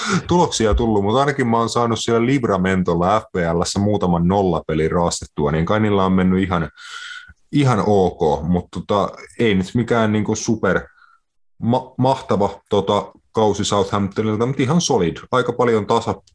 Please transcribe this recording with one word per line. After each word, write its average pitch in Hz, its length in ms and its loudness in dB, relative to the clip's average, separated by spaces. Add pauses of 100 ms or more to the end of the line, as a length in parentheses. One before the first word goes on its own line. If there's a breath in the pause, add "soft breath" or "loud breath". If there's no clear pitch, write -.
(260 loud breath)
tuloksia 139 480 2
tullut, 107 300 2
mut 107 120 0
ainakin 139 300 0
mä 113 120 2
oon 117 100 0
saanut 117 320 0
siellä 117 260 2
Livramentolla 95 920 0
F - 120 -8
P - 40 -8
L:ssä 87 420 -2
muutaman 92 500 0
nollapelin 80 640 0
raastettua, 85 600 -2
niin 85 140 0
kai 107 140 0
niillä 101 240 2
on 95 80 2
mennyt 92 300 2
ihan, 87 280 -2 (840 loud breath)
ihan 131 340 2
ok, 85 560 0
mut 87 280 0
tota, 95 380 -2 (300)
ei 113 160 2
nyt 92 200 -2
mikään 113 380 0
niinku 107 240 -2
super 104 440 0 (800 soft breath)
ma-, 117 400 -2
mahtava 120 640 0 (100)
tota, 101 420 0 (200)
kausi 107 320 0
Southamptonilta, 104 840 -2
mut 139 140 -4
ihan 147 200 0
solid. 135 360 0 (160)
Aika 123 200 0
paljon 113 340 0
tasa-, 110 360 -2 (120)